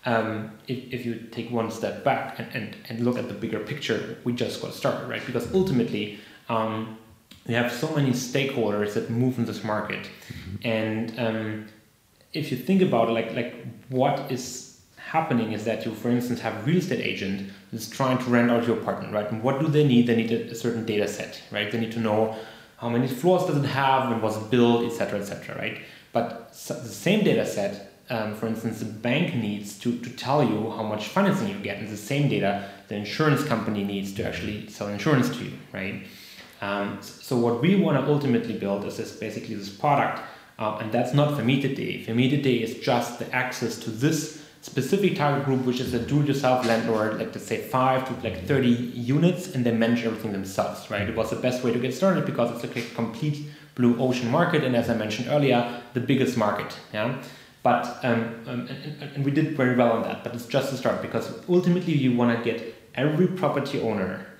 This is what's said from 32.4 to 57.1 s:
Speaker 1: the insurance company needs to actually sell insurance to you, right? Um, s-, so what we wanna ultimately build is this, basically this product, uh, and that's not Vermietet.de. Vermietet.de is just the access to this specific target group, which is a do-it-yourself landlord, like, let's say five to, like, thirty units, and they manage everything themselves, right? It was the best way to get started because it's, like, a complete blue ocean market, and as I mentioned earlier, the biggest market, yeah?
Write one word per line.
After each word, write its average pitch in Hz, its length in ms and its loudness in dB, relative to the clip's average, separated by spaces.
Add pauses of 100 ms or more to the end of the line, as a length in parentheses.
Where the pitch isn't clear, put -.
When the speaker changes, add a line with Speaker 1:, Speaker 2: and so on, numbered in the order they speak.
Speaker 1:
the - 80 -8
insurance 123 480 2
company 104 400 0
needs 98 300 -2
to 92 120 -4
actually 104 440 -6
sell - 180 -8
insurance 117 440 2
to - 140 -6
you, 95 80 -8 (200)
right? 98 340 -8 (540)
Um, 101 380 -2
s-, - 260 -16
so 131 120 0
what 117 240 2
we 180 140 6
wanna 151 340 4
ultimately 123 480 2
build 98 280 -2
is 101 120 -6
this, - 200 -8
basically 110 400 -8
this 98 140 -10
product, 143 500 0 (400)
uh, 107 200 -2
and 110 120 -4
that's 117 220 2
not 147 220 4
Vermietet.de. 120 680 0
Vermietet.de 123 580 2
is 110 160 -6
just 120 400 0
the - 160 -8
access 127 460 -2
to 120 100 -6
this 143 480 0 (240)
specific 185 540 0
target 143 300 2
group, 131 180 2
which 123 160 2
is 98 140 -2
a 120 40 0
do-it-yourself 127 680 2
landlord, 113 500 2
like, - 180 -6
let's - 120 -10
say 110 160 -4
five 131 440 2
to, 117 220 -6
like, 90 180 -6
thirty 127 220 4
units, 123 840 2
and 127 100 0
they 117 80 4
manage 117 320 2
everything 101 280 -2
themselves, - 580 -4
right? 101 180 -2
It 110 80 -4
was 110 140 0
the - 60 -2
best - 280 -2
way 120 80 2
to 120 60 0
get 127 160 -2
started 185 320 2
because - 260 0
it's, - 100 -8
like, 120 220 -6
a - 100 -12
complete 131 520 -2 (280)
blue 120 240 6
ocean 123 320 0
market, 160 320 4
and 127 140 2
as - 140 2
I 120 40 2
mentioned 110 360 -2
earlier, 131 500 4 (140)
the 123 60 2
biggest 123 360 2
market, 104 400 0 (160)
yeah? 120 300 -2 (400)